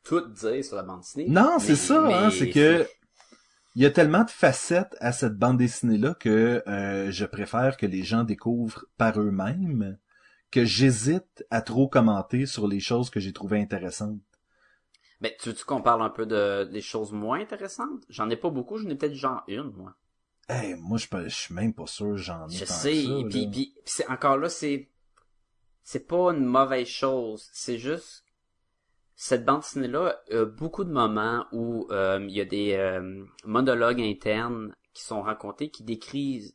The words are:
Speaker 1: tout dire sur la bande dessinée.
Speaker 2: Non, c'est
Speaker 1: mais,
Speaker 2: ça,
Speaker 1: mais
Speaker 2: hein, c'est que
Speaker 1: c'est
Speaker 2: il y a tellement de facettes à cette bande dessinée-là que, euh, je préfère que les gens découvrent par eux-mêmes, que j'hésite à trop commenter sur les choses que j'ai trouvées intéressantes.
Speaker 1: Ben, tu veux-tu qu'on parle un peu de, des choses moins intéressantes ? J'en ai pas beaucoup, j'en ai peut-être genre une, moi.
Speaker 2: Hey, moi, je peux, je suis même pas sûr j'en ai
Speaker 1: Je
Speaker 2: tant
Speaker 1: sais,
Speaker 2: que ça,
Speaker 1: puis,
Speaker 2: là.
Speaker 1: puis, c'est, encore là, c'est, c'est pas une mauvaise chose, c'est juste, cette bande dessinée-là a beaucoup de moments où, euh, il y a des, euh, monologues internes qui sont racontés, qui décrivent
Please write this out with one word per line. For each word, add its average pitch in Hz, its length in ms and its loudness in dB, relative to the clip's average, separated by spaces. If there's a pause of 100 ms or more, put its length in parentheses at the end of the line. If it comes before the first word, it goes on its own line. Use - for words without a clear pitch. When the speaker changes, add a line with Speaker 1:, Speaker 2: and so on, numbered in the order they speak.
Speaker 1:
tout 170 180 0
dire 113 420 -4
sur 104 140 -10
la 92 60 -6
bande 92 180 -14
dessinée. 147 260 -8
Speaker 2:
Non, 247 320 6
c'est 220 100 0
Speaker 1:
mais, 151 60 8
Speaker 2:
ça, 294 260 4
Speaker 1:
mais 285 120 4
Speaker 2:
hein, 196 160 6
c'est 180 200 2
que 156 340 6
Speaker 1:
c'est - 60 -2 (840)
Speaker 2:
il 123 80 6
y - 20 10
a 143 60 8
tellement 165 320 6
de 226 60 2
facettes - 720 2
à 120 120 0
cette 113 260 -2
bande 123 200 4
dessinée-là 120 560 2
que, 113 520 4
euh, 98 460 -2
je 95 140 -2
préfère 113 500 0
que - 100 -2
les 92 180 -2
gens 113 200 0
découvrent 113 600 -4 (120)
par 110 220 2
eux-mêmes, 104 800 -2 (520)
que 123 140 4
j'hésite 117 880 2
à 113 100 0
trop 131 280 2
commenter 113 560 2
sur 107 240 -2
les 101 100 -2
choses 120 300 -2
que - 100 -4
j'ai 95 140 -6
trouvées 101 260 -2
intéressantes. 101 640 -6 (960)
Speaker 1:
Ben, 110 200 -6
tu - 100 -8
veux-tu 110 160 -10
qu'on 123 160 -2
parle 117 220 4
un 107 60 0
peu 113 160 -4
de, 101 460 0
des 104 80 -6
choses 104 320 -6
moins 107 300 -4
intéressantes ? 214 680 -10
J'en 110 220 -6
ai 113 80 -2
pas 170 120 -4
beaucoup, 147 280 -6
j'en 214 100 -6
ai 151 80 -4
peut-être 143 180 -4
genre 135 360 -4
une, 120 220 -8
moi. 92 240 -18 (520)
Speaker 2:
Hey, 120 280 -6
moi, 85 220 -4
je 110 100 -6
peux, 90 200 -6
je - 80 -8
suis - 180 -10
même 107 200 -2
pas 82 140 -12
sûr 104 280 -6
j'en 85 320 -10
ai 80 80 -12
Speaker 1:
Je 95 100 -8
Speaker 2:
tant 190 80 -8
Speaker 1:
sais, 156 200 -2
Speaker 2:
que 156 80 2
ça, 131 280 -4
Speaker 1:
puis, - 160 -2
Speaker 2:
là. 101 60 -8
Speaker 1:
puis, 131 320 -6
c'est, - 240 -6
encore 135 300 0
là, 151 100 -2
c'est, 143 420 -6 (920)
c'est - 240 -10
pas 180 240 4
une 147 140 2
mauvaise 127 420 2
chose, 120 640 -2
c'est - 260 -6
juste, 139 460 -8 (960)
cette 120 240 0
bande 139 180 2
dessinée-là 139 600 -4 (100)
a 113 140 2
beaucoup 110 380 -8
de 175 80 -6
moments 113 600 0
où, 117 380 -4
euh, 98 400 0
il 95 60 -12
y 104 40 0
a 101 60 -2
des, 101 280 -2
euh, 95 520 -4 (180)
monologues 120 560 2
internes 110 760 -4 (180)
qui - 100 -18
sont 107 200 -8
racontés, 107 480 -8
qui - 120 -20
décrivent 117 720 -8